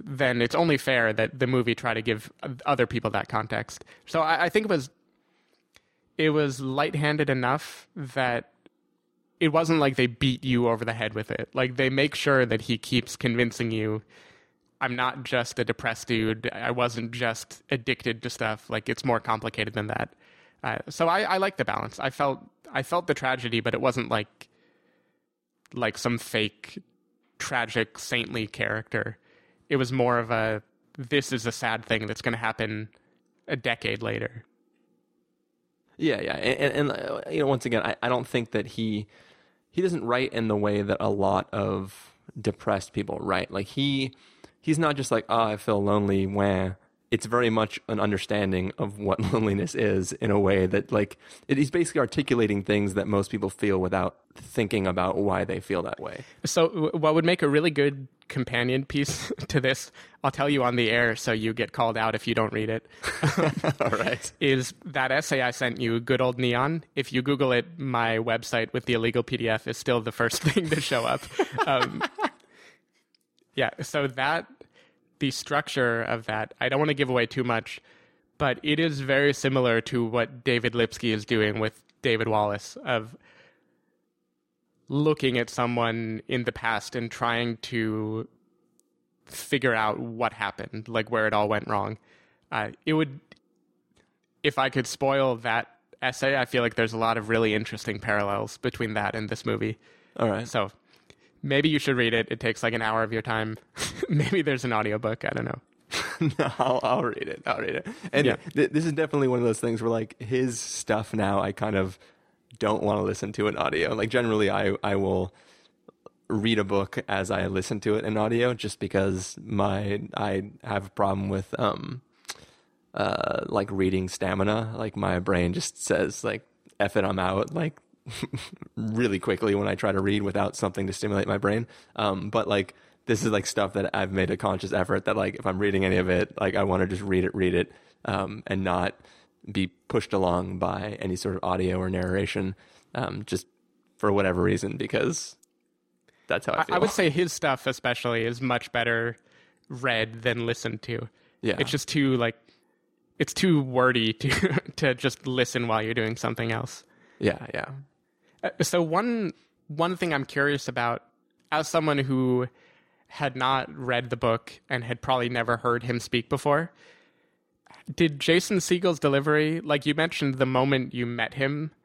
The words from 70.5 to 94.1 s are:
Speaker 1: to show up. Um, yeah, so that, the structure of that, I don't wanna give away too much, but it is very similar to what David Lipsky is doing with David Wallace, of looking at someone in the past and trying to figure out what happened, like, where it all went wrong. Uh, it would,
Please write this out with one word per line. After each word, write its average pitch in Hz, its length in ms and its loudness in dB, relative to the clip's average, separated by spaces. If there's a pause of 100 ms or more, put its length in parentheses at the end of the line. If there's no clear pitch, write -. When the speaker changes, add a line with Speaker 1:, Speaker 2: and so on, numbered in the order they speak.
Speaker 1:
to 151 100 0
show 131 240 0
up. 123 160 0 (460)
Um, - 360 0 (1500)
yeah, 127 140 0 (140)
so 143 240 -2
that, 135 400 -2 (720)
the 139 120 -2
structure 123 720 -2
of 113 240 -4
that, 107 340 -4
I 123 80 2
don't 135 120 2
wanna 151 140 2
give 135 140 0
away 123 180 2
too 131 180 -4
much, 117 360 -2 (580)
but 135 260 2
it 151 160 2
is 156 220 0
very 139 300 4
similar 127 500 4
to 120 220 0
what 117 380 -2
David 120 320 2
Lipsky 117 380 0
is 107 120 -2
doing 107 360 2
with 110 200 -2 (220)
David 117 240 2
Wallace, 104 580 0
of 120 320 -2 (1700)
looking 139 500 2
at 117 100 0
someone 113 800 -2
in 123 160 -2
the - 80 -2
past 113 440 -4
and 117 140 -6
trying 117 480 -2
to 110 720 -4 (960)
figure 127 480 0
out 110 240 0
what 117 340 -4
happened, - 560 -8
like, 113 220 -2
where 110 160 2
it 107 60 0
all 104 160 4
went 107 200 -2
wrong. 104 300 -2 (520)
Uh, 107 200 -2 (140)
it 156 80 0
would, 156 280 0 (1200)